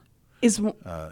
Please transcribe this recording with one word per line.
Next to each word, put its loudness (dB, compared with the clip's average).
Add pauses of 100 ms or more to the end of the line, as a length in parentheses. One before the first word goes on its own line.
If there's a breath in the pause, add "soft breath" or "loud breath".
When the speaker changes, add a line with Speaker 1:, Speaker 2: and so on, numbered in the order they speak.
(420 soft breath)
Speaker 1:
Is 4
mo- -4 (100)
Speaker 2:
uh, -10